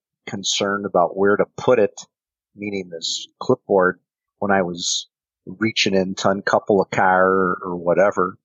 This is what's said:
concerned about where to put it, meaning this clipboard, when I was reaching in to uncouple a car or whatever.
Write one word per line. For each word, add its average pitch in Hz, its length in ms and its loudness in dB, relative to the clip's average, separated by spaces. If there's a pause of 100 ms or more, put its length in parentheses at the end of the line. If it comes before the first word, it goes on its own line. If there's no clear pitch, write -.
(260)
concerned 101 600 -4
about 90 300 0
where 101 200 2
to 95 100 0 (100)
put 127 240 4
it, - 260 -2 (480)
meaning 101 360 -8
this - 360 -10 (140)
clipboard, 95 600 0 (380)
when 101 140 -4
I 98 100 4
was 87 460 -6 (360)
reaching 101 500 -2
in 95 220 0
to - 120 0
uncouple 98 520 2
a 92 60 0
car 92 760 2
or 90 120 -6
whatever. 90 680 0